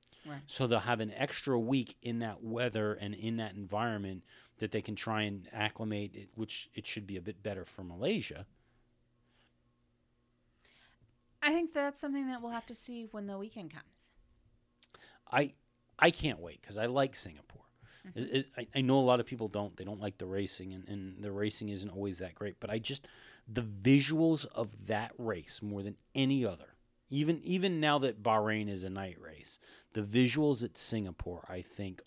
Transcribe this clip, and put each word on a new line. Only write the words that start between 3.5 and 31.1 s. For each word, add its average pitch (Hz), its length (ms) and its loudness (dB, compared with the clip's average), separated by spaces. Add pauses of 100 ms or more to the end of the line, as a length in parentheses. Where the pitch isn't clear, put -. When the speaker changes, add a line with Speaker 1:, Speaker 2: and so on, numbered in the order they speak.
Speaker 2:
environment 101 720 -2 (340)
that 110 140 -4
they 104 100 0
can 104 140 -6
try 107 260 0
and 101 300 -4
acclimate, 107 640 -2
it, 101 200 -14
which - 400 -6
it - 120 -8
should 104 200 -6
be 98 100 -6
a 87 60 -6
bit 104 200 -8
better 98 220 -4
for - 200 -12
Malaysia. 101 640 -4 (3000)
Speaker 1:
I 294 100 4
think 330 200 2
that's 285 280 -2
something 277 260 -2
that 247 160 -6
we'll 233 100 -6
have 226 140 -6
to 240 80 -12
see 233 360 -8
when 208 160 -8
the 196 120 -6
weekend 196 340 -10
comes. - 380 -18 (1200)
Speaker 2:
I, 139 220 4 (460)
I 165 120 10
can't 139 300 0
wait 82 220 -14
'cause 101 160 -8
I 113 80 2
like 135 280 2
Singapore. - 480 -10 (440)
Speaker 1:
Mm-hmm. 180 120 -10
Speaker 2:
It, 120 160 -4
it, 135 120 2 (100)
I, 123 220 -4
I - 20 4
know 135 180 8
a - 40 8
lot 123 180 8
of 117 60 -2
people 113 220 -4
don't. 101 280 -4
They 92 80 -10
don't 98 160 -8
like 101 180 -6
the 92 80 -8
racing, 95 460 -4
and, 92 160 -12
and 95 340 -8
the 101 100 -6
racing 104 360 -2
isn't 101 220 -6
always 95 280 -4
that 90 160 -8
great. 101 260 -8
But 104 100 -6
I 110 80 -2
just, 123 280 -6 (400)
the 117 160 -2
visuals 139 840 6
of 101 420 -6
that 107 300 0
race 104 440 -4
more 101 200 -4
than 98 140 -6 (180)
any 135 300 4
other, 92 300 -4 (360)
even, 151 340 2
even 180 360 2
now 151 200 6
that 110 220 0
Bahrain 107 460 4
is 95 160 -2
a 95 60 -4
night 95 300 -6
race, 78 380 -16 (340)
the 110 100 0
visuals 123 640 4
at - 140 -6
Singapore, 90 680 -2